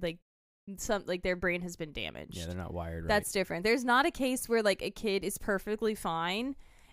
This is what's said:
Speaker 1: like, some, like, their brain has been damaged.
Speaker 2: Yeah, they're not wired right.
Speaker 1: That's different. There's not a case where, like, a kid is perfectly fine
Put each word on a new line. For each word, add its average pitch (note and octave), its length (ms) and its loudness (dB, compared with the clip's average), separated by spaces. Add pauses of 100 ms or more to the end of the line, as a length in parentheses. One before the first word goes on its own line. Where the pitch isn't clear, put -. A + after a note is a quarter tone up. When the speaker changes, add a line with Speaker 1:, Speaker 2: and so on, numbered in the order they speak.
Speaker 1:
like, E3+ 160 -2 (580)
some, G3+ 300 0
like, F3+ 160 -2
their F#3 140 2
brain F3 260 2
has F3 140 -6
been D#3 160 -8
damaged. D#2 440 -8
Speaker 2:
Yeah, E2+ 100 -4
they're F2 100 -4
not F2 180 -6
wired E2 300 -4
right. E2 40 0
Speaker 1:
That's G#2 240 4
different. F3+ 320 0
There's A#3 220 4
not B3+ 180 6
a E4+ 60 2
case B3+ 400 0
where, A3+ 120 4
like, G3 200 4
a F#3+ 80 -2
kid G3 340 0
is G3+ 140 -4
perfectly G#3+ 560 0
fine F#3+ 600 -2 (360)